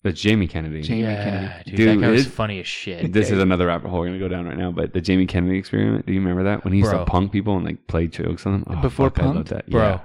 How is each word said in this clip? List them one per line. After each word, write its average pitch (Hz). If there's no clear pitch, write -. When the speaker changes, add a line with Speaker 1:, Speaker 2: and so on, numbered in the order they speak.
Speaker 1:
That's 90
Jamie 104
Kennedy. 78
Speaker 2:
Jamie 113
Speaker 3:
Yeah, 107
Speaker 2:
Kennedy. 101
Speaker 3:
dude, 92
Speaker 1:
Dude, 110
Speaker 3:
that 104
guy 110
was 131
Speaker 1:
it, -
Speaker 3:
funny 104
as 85
shit. 87
Speaker 1:
this 101
is 98
another 92
rabbit 85
hole 90
we're 87
gonna 92
go 95
down 90
right 73
now, 90
but 85
the 92
Jamie 92
Kennedy 90
Experiment, 107
do 98
you 95
remember 92
that? 104
When 92
he 101
used 104
Speaker 3:
Bro. 95
Speaker 1:
to 87
punk 95
people 101
and, 87
like, 80
play 85
jokes 82
on 98
them? 98
Oh, 82
Speaker 2:
Before 135
Speaker 1:
fuck, -
I -
love 147
Speaker 2:
Punk? 156
Speaker 1:
that. -
Speaker 3:
Bro, 120
Speaker 1:
Yeah, 98